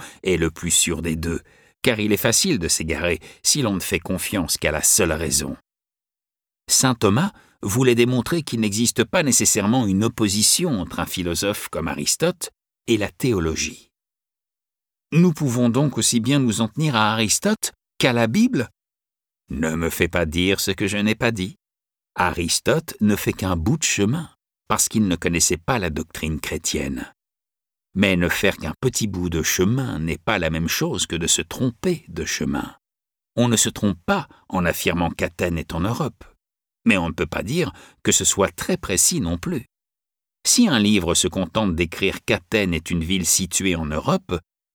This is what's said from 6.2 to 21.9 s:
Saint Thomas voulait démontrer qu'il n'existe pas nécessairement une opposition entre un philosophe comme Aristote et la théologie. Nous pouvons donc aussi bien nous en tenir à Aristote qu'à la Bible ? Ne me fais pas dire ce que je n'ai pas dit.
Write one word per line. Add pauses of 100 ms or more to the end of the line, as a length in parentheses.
Saint
Thomas (300)
voulait
démontrer
qu'il
n'existe
pas
nécessairement
une
opposition
entre
un
philosophe
comme
Aristote (360)
et
la
théologie. (1200)
Nous
pouvons
donc
aussi
bien
nous
en
tenir
à
Aristote (240)
qu'à
la
Bible ? (800)
Ne
me
fais
pas
dire
ce
que
je
n'ai
pas
dit. (600)